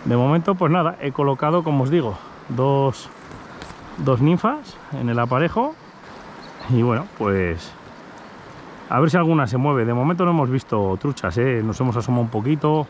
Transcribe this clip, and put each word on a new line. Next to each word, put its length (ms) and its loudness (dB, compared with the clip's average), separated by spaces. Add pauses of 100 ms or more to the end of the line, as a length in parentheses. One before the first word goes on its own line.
De 140 2
momento, 380 4
pues 160 2
nada, 300 2
he 100 -4
colocado, 520 0
como 200 2
os 60 0
digo, 280 0 (320)
dos, 600 0 (880)
dos 240 2
ninfas 560 2 (220)
en 100 -2
el 80 0
aparejo. 560 0 (960)
Y 120 4
bueno, 260 2 (100)
pues 540 0 (1160)
a 100 2
ver 100 6
si 80 2
alguna 300 4
se 100 -2
mueve. 280 2
De 80 0
momento 320 2
no 60 4
hemos 180 2
visto 500 0
truchas, 380 -2
¿eh? 260 2
Nos 160 -2
hemos 160 2
asomado 260 2
un 80 0
poquito. 600 2